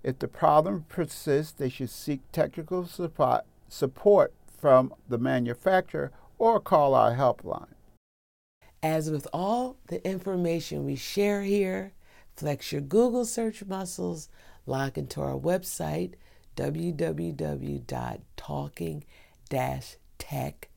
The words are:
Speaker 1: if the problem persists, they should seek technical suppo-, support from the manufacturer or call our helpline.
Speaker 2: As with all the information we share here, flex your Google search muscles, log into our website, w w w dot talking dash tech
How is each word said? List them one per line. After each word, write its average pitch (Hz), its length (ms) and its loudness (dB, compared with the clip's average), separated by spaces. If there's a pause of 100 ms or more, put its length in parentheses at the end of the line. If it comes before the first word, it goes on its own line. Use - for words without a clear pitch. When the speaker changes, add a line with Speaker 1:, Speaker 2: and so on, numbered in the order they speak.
Speaker 1:
if 131 160 -4
the 131 100 -4
problem 156 600 4
persists, 156 640 -2
they 135 160 -4
should 127 220 -6
seek 139 300 -6 (120)
technical 175 520 -2
suppo-, 156 580 0 (260)
support 175 640 4 (260)
from 131 360 6 (140)
the 120 100 0
manufacturer 135 920 0 (280)
or 226 200 6
call 147 360 4
our 117 220 6
helpline. - 580 0 (1080)
Speaker 2:
As 156 280 0
with 151 200 -4
all 233 460 -2 (120)
the - 200 -6
information 175 760 -2
we 139 100 -4
share 202 460 0
here, 190 500 0 (420)
flex - 380 -6
your 147 80 -2
Google 226 460 2
search 226 400 -4
muscles, 180 640 -8 (340)
log 135 320 -4
into 147 240 -8
our 135 160 -4
website, 170 760 -4 (420)
w 160 360 -4
w 160 400 -4
w 71 460 -6
dot 62 420 -8 (160)
talking 147 680 -8 (460)
dash 131 460 -4 (200)
tech - 600 -10